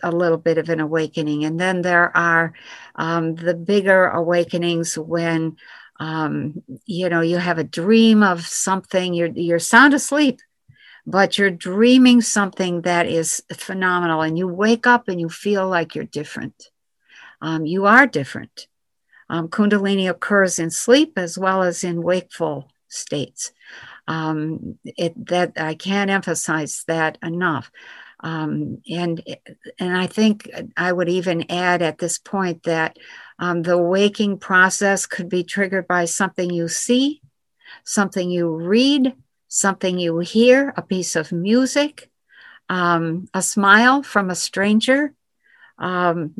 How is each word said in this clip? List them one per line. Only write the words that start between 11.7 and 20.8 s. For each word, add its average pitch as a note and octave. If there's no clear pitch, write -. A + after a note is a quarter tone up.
something F#3
that F3
is -
phenomenal, F3+
and D#3+
you F#3
wake G#3+
up A#3+
and F3+
you E3
feel G3
like F3
you're -
different. -
Um, D#3+
you F#3
are A#3+
different. -
Um, E3
Kundalini G3
occurs F#3
in E3
sleep D4